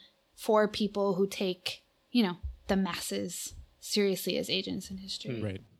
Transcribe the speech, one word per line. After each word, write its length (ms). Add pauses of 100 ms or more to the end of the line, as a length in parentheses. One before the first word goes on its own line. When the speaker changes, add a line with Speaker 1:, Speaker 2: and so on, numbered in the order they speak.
(360)
Speaker 1:
for 320
people 480
who 120
take, 560 (280)
you 120
know, 140 (300)
the 80
masses 800 (260)
seriously 580
as 120
agents 420
in 60
history. 420
Speaker 2:
Hmm. 60
Speaker 3:
Right. 160 (180)